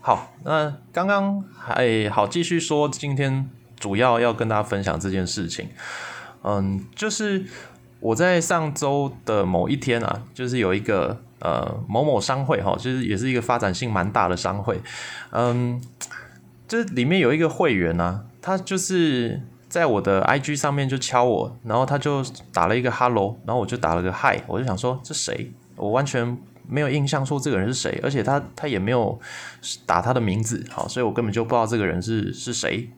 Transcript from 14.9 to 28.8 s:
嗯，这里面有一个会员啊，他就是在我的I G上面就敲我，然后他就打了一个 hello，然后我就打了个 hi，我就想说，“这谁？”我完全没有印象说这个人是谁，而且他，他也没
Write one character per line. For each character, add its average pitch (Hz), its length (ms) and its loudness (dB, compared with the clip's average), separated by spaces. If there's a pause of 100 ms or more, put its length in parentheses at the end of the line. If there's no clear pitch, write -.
嗯， 123 500 0 (840)
这 233 160 0
里 127 220 0
面 180 140 4
有 135 140 4
一 156 40 2
个 160 120 2
会 156 240 2
员 85 260 2
啊， 90 260 0 (160)
他 190 160 0
就 190 200 -4
是 147 640 0 (280)
在 170 160 2
我 107 160 4
的 98 200 4
I 139 180 4
G 147 160 -2
上 143 180 0
面 143 140 0
就 131 100 0
敲 123 260 2
我， - 400 2
然 113 140 0
后 131 80 4
他 143 120 0
就 139 260 0 (300)
打 85 140 4
了 110 100 4
一 127 40 2
个 123 80 2
hello， 113 560 2
然 110 80 -2
后 123 60 2
我 104 60 0
就 120 100 -4
打 82 200 2
了 87 60 2
个 92 100 0
hi， 113 360 0
我 98 120 -2
就 131 60 -2
想 107 120 -2
说 127 260 -2
，“这 - 100 -12
谁？” - 380 -6 (240)
我 101 160 -4
完 135 140 2
全 123 320 -2 (300)
没 143 140 -2
有 143 80 0
印 139 180 2
象 135 180 0
说 143 140 -2
这 135 120 -2
个 98 80 2
人 95 80 0
是 127 60 0
谁， - 300 -4
而 135 60 0
且 135 140 0
他， 139 180 2 (140)
他 - 120 -6
也 113 120 0
没 101 120 0